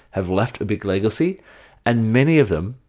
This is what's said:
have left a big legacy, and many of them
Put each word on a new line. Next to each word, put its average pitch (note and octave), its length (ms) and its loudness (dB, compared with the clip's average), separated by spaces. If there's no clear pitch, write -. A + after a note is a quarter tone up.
have F#2 180 -4
left G2 300 -2
a G#2+ 60 -4
big G#2 180 -4
legacy, A2 580 -2
and A#2 260 2
many C#3+ 280 4
of G2+ 100 4
them F#2 260 -4